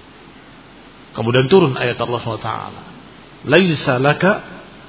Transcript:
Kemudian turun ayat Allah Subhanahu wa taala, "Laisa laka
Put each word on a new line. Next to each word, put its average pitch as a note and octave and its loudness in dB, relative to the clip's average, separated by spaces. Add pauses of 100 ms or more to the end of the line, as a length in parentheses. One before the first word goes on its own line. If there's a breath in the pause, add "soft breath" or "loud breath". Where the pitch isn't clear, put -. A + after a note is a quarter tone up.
(1160)
Kemudian B2+ 0
turun E3+ 6
ayat B2 -4
Allah A#2 -4
Subhanahu A2 -8
wa A2+ -8
taala, - -10 (600)
"Laisa D3+ 2
laka D3 2 (580)